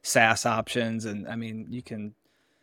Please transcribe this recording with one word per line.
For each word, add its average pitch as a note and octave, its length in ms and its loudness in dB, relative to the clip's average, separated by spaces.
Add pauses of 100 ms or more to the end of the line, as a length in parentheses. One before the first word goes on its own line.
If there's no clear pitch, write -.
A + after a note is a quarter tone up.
SaaS A2+ 440 4
options, A2+ 580 0
and, G#2 240 -6
I A#2 80 -8
mean, A2 340 -8
you B2 120 -8
can G#2 340 -10 (480)